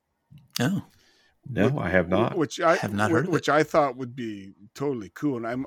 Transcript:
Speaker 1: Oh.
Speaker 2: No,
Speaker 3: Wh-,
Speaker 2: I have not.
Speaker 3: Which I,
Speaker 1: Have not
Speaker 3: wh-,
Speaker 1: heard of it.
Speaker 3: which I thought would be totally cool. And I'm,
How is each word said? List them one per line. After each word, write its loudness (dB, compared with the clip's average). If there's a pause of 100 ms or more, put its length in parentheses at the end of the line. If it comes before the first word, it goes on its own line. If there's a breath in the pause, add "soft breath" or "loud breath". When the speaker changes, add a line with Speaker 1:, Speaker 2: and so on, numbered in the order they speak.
(600)
Speaker 1:
Oh. -2 (680)
Speaker 2:
No, 2
Speaker 3:
Wh-, -2
Speaker 2:
I -4
have 2
not. 2
Speaker 3:
Which -2
I, 4
Speaker 1:
Have -2
not 2
Speaker 3:
wh-, 2
Speaker 1:
heard 4
of -4
it. -2
Speaker 3:
which -2
I 6
thought 2
would -10
be -10 (220)
totally -4
cool. -2
And -6
I'm, -4